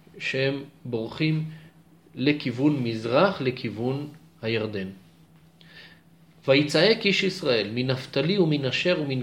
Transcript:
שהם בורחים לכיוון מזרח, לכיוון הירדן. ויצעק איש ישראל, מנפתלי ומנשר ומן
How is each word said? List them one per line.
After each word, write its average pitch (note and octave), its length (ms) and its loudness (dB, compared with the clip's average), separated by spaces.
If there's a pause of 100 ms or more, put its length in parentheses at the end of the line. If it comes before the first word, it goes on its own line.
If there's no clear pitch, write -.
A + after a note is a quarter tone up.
(200)
שהם C3+ 440 -2 (220)
בורחים D#3 600 -2 (720)
לכיוון C3+ 680 2
מזרח, A#2+ 580 2
לכיוון B2+ 640 -4 (340)
הירדן. G#2+ 460 -4 (1600)
ויצעק D#3 580 4
איש G3 180 2
ישראל, B2 500 0
מנפתלי C3+ 640 -2
ומנשר D#3 640 0
ומן C3 220 -4